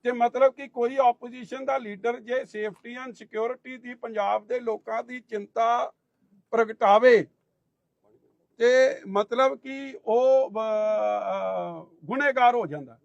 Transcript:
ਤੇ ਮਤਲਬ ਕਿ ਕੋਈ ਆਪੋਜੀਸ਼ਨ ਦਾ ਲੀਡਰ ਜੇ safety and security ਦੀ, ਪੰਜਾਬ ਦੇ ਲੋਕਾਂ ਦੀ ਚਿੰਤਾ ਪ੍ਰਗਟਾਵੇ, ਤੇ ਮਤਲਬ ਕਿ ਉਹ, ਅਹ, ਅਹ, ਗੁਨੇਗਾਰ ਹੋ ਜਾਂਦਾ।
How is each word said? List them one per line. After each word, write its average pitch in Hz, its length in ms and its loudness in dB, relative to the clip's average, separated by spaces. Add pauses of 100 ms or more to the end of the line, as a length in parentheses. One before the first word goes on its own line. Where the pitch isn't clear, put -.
ਤੇ 247 80 -2
ਮਤਲਬ 247 420 2
ਕਿ 277 140 -14
ਕੋਈ 240 300 -4
ਆਪੋਜੀਸ਼ਨ 247 680 -2
ਦਾ 269 120 -2
ਲੀਡਰ 233 420 -6
ਜੇ 233 160 -6
safety 233 680 -10
and 254 60 -14
security 233 720 -8
ਦੀ, 247 120 -16
ਪੰਜਾਬ 214 540 -4
ਦੇ 247 120 -4
ਲੋਕਾਂ 226 440 -6
ਦੀ 247 160 -14
ਚਿੰਤਾ 226 720 -2 (580)
ਪ੍ਰਗਟਾਵੇ, 220 760 4 (1300)
ਤੇ 254 500 4
ਮਤਲਬ 233 480 0
ਕਿ 269 500 -12
ਉਹ, 262 460 4
ਅਹ, - 20 -14
ਅਹ, 208 1300 -2 (200)
ਗੁਨੇਗਾਰ 247 500 2
ਹੋ 226 100 -2
ਜਾਂਦਾ। 139 400 -12